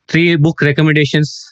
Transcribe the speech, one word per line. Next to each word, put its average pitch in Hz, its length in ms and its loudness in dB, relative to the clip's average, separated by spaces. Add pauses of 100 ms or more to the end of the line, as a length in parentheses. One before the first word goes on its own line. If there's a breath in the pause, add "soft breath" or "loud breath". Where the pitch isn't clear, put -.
Three 170 260 0
book 156 240 0
recommendations 151 920 0